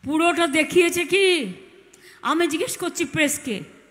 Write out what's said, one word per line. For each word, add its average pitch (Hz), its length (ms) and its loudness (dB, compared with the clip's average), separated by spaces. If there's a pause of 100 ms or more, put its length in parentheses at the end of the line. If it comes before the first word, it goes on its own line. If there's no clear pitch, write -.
পুরোটা 330 420 2
দেখিয়েছে 339 580 2
কি? 339 480 2 (720)
আমি 320 240 2
জিজ্ঞেস 302 300 -4
করছি 339 280 -6
প্রেসকে 277 560 -2 (300)